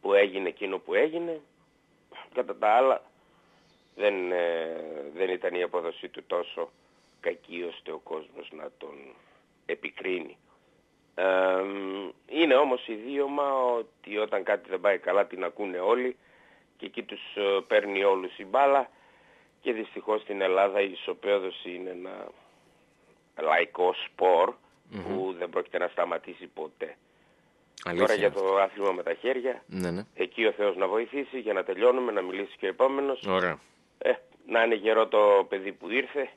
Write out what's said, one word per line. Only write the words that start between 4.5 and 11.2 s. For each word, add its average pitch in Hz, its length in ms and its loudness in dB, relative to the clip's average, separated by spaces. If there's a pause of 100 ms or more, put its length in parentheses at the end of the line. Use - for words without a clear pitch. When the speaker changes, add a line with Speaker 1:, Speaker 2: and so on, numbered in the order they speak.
Speaker 1:
δεν 92 160 0
ήταν 90 240 -2
η 90 80 0
απόδοσή 85 460 -4
του - 180 -14
τόσο 87 440 -6 (500)
κακή 87 480 -8
ώστε - 240 -14
ο 78 60 -10
κόσμος 78 540 -14
να 76 260 -14
τον 78 160 -16 (720)
επικρίνει. 82 720 -6 (760)
Ε, 90 100 -2 (1040)